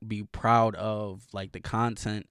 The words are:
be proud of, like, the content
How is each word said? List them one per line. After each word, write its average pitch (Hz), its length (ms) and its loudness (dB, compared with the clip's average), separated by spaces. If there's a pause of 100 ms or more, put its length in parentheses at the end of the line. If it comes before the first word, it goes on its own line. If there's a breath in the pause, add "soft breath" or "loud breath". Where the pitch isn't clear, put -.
be 107 180 -6
proud 113 520 4
of, 107 480 -4 (100)
like, 98 200 -8
the - 60 -10
content 110 720 -2